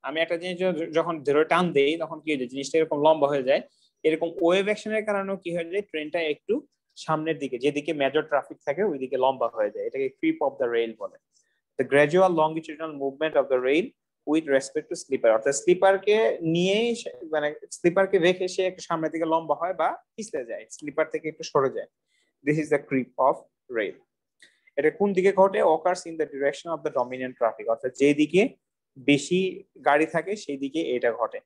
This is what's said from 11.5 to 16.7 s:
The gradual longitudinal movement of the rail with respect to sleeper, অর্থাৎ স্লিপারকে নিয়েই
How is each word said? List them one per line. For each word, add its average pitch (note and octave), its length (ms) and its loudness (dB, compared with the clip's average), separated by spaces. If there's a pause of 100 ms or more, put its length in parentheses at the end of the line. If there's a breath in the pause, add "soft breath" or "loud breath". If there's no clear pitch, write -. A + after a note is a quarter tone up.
The B2+ 120 0
gradual D#3 400 6 (100)
longitudinal D#3+ 520 -4 (100)
movement D3+ 380 -4
of B2 120 0
the B2+ 60 2 (100)
rail E3 160 2 (460)
with D#3 140 2 (100)
respect D3 360 -2
to E3+ 120 -6
sleeper, A#2+ 340 2
অর্থাৎ C#3 240 0
স্লিপারকে G3 560 4 (240)
নিয়েই F#3+ 540 0